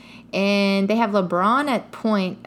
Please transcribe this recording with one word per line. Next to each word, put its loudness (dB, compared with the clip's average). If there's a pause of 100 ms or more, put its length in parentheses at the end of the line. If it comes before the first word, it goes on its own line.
(320)
And 2
they 2
have 0
LeBron 0
at -4
point, -2